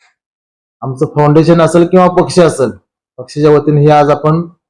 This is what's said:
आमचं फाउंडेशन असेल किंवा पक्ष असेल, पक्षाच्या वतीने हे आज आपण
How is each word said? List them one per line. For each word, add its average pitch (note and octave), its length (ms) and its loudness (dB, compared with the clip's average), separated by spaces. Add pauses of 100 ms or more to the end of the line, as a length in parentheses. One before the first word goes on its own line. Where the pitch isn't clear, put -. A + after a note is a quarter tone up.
(800)
आमचं C3 240 -6
फाउंडेशन D3+ 560 0
असेल E3+ 260 0
किंवा F3+ 200 2
पक्ष F3 320 -2
असेल, C#3 320 0 (460)
पक्षाच्या D3 340 -2
वतीने D3 300 0
हे D3+ 80 2
आज D3 200 2
आपण D#3 380 -2 (220)